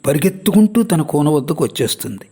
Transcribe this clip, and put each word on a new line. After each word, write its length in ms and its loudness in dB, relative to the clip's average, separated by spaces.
పరిగెత్తుకుంటూ 760 2
తన 200 0
కూన 260 0
వద్దకు 360 0
వచ్చేస్తుంది. 680 -6